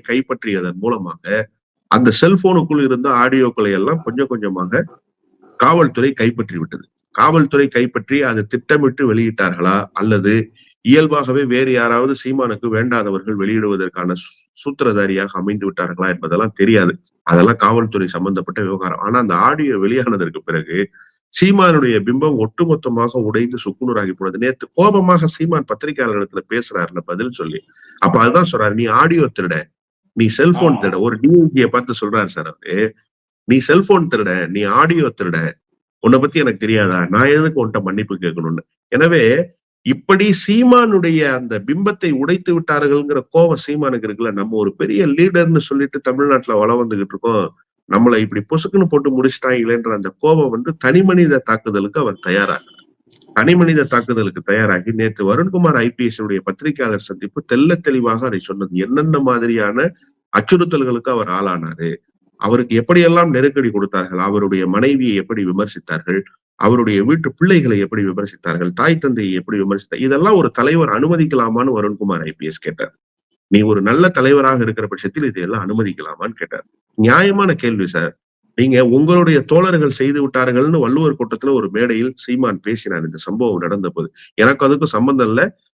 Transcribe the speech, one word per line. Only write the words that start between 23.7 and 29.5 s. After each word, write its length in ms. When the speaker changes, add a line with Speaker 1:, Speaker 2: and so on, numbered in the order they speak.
Speaker 1:
போனது. 200
நேத்து 360
கோபமாக 540
சீமான் 380
பத்திரிகையாளர்களிடத்துல 760
பேசுறாருல 520
பதில் 240
சொல்லி, 320
அப்ப 220
அதுதான் 320
சொல்றாரு, 220
"நீ 120
ஆடியோ 440
திருட, 140